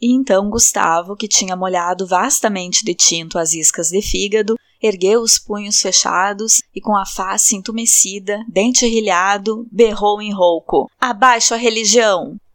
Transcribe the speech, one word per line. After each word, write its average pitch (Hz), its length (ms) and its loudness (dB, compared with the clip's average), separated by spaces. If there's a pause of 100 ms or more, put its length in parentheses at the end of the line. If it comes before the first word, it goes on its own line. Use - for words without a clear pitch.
e 240 100 2
então 208 380 2
Gustavo, 190 640 0
que 208 120 -8
tinha 190 280 -2
molhado 185 520 -2
vastamente 190 760 0
de 185 120 -4
tinto 165 420 -2
as 165 160 0
iscas 160 360 -2
de 185 120 0
fígado, 208 540 0 (260)
ergueu 208 400 2
os 226 160 2
punhos 208 420 -4
fechados 196 800 0 (140)
e, 196 60 -10
com 208 160 0
a 190 80 -2
face - 500 -2
entumecida, 202 920 -2
dente 240 360 2
rilhado, 208 840 0
berrou 208 500 2
em 208 120 -6
rouco: 170 560 2 (100)
"Abaixo 240 540 2
a 226 40 -2
religião!" 220 800 2 (200)